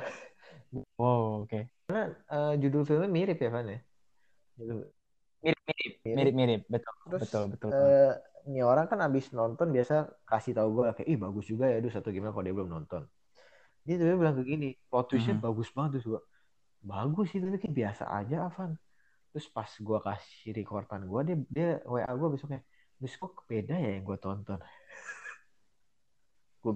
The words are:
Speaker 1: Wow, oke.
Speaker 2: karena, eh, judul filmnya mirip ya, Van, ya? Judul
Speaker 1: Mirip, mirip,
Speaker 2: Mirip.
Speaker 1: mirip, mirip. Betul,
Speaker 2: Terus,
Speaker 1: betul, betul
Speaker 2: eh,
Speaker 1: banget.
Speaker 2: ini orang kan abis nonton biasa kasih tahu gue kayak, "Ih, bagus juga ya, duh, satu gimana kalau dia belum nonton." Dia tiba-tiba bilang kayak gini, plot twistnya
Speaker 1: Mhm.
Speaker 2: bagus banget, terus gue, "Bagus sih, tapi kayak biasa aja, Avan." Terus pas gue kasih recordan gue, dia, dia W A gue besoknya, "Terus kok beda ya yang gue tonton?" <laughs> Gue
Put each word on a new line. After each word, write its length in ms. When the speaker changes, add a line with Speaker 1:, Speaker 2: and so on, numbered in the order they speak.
Speaker 1:
Wow, 220
oke. 140
Speaker 2:
karena, 140
eh, 180
judul 260
filmnya 300
mirip 260
ya, 120
Van, 180
ya? 60
Judul 220
Speaker 1:
Mirip, 240
mirip, 260
Speaker 2:
Mirip. 100
Speaker 1:
mirip, 240
mirip. 220
Betul, 200
Speaker 2:
Terus, 140
Speaker 1:
betul, 220
betul 180
Speaker 2:
eh, 80
Speaker 1:
banget. 360
Speaker 2:
ini 120
orang 200
kan 160
abis 180
nonton 360
biasa 180
kasih 300
tahu 180
gue 80
kayak, 140
"Ih, 140
bagus 260
juga 200
ya, 120
duh, 120
satu 200
gimana 200
kalau 120
dia 100
belum 180
nonton." 260
Dia 140
tiba-tiba 240
bilang 160
kayak 140
gini, 160
plot 220
twistnya 220
Speaker 1:
Mhm. 120
Speaker 2:
bagus 300
banget, 140
terus 120
gue, 100
"Bagus 400
sih, 120
tapi 200
kayak 180
biasa 220
aja, 180
Avan." 220
Terus 240
pas 160
gue 200
kasih 420
recordan 420
gue, 160
dia, 80
dia 120
W 160
A 80
gue 140
besoknya, 240
"Terus 220
kok 120
beda 320
ya 60
yang 100
gue 160
tonton?" 360
<laughs> 60
Gue 120